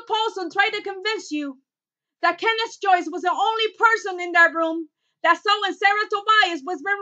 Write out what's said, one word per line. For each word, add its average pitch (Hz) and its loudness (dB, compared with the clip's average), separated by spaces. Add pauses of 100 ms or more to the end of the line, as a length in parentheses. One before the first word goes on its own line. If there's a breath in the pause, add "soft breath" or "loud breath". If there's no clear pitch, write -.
Paulson 427 -4
tried 415 0
to 415 -4
convince 392 -6
you 285 -6 (600)
that 339 0
Kenneth 453 -2
Joyce 359 2
was 339 -6
the 359 -2
only 427 0
person 381 2
in 359 -6
that 339 6
room 330 -2 (340)
that 330 4
saw 415 0
when 381 -2
Sarah 415 2
Tobias 403 2
was 349 -6
being 392 -2